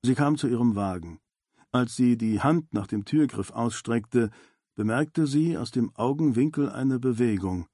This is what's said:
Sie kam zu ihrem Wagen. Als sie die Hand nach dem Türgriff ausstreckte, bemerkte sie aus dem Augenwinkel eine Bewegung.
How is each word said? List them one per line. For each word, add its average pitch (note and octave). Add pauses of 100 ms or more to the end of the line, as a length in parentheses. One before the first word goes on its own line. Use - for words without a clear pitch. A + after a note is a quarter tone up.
Sie B2
kam D3
zu C#3+
ihrem A#2
Wagen. F2+ (520)
Als B2
sie B2
die A2
Hand D#3+
nach G2+
dem G2+
Türgriff C#3
ausstreckte, A#2 (460)
bemerkte C#3
sie D#3
aus A2+
dem A#2
Augenwinkel C#3+
eine C3
Bewegung. G#2+